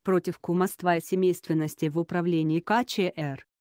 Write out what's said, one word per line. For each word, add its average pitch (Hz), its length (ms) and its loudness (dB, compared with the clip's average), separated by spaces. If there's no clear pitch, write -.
Против 180 360 0
кумовства 180 560 0
и 165 40 -2
семейственности 170 840 0
в 151 100 -2
управлении 170 640 0
К 226 260 0
Ч 185 300 -2
Р. 143 300 -8